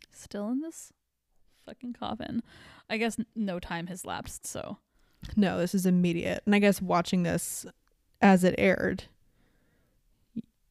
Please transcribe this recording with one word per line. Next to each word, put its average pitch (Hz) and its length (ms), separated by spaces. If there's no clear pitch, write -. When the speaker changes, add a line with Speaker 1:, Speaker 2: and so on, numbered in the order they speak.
Speaker 1:
Still - 380
in 254 120
this 320 300
fucking - 280
coffin. - 480
I 220 80
guess 226 220
n-, 214 60
no 196 240
time 170 280
has 185 180
lapsed, - 420
so. - 300
Speaker 2:
No, 185 220
this 175 180
is 185 100
immediate. 180 600
And 208 100
I 202 40
guess 202 220
watching 180 420
this 170 420
as 190 220
it 180 140
aired, 190 460
y-, 226 60